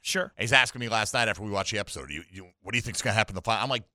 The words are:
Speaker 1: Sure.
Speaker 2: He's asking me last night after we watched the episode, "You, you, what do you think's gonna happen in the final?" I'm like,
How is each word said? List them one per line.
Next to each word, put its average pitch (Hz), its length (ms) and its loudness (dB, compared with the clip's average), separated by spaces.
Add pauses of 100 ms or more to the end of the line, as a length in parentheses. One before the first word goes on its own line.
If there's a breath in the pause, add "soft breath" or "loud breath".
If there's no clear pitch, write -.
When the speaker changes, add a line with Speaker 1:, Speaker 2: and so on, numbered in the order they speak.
Speaker 1:
Sure. - 360 -2
Speaker 2:
He's 117 140 -2
asking 127 280 6
me 117 100 -4
last 110 240 0
night 120 120 4
after 101 160 0
we 107 80 -6
watched 98 220 -2
the 107 60 -2
episode, 69 320 -6
"You, 76 200 -8
you, 92 160 -16 (160)
what 95 100 -12
do 101 60 -4
you - 40 -4
think's - 200 -6
gonna 107 120 2
happen 107 180 2
in 95 40 -6
the 90 60 -6
final?" 113 220 2
I'm 135 60 -2
like, 120 140 -2 (100)